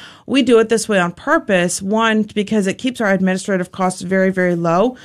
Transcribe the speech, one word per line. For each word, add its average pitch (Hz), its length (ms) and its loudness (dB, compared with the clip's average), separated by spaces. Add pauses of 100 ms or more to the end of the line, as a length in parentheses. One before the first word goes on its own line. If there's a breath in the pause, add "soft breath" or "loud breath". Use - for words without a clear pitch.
(260 loud breath)
We 262 180 0
do 233 160 6
it 226 100 0
this 226 200 -2
way 202 100 2
on 175 120 0
purpose, 190 720 0
one, 220 420 0
because 208 440 -2
it 190 100 -4
keeps 254 240 -6
our 202 100 0
administrative 185 600 -2
costs 185 300 -4
very, 190 300 0
very 180 240 0
low. 170 500 0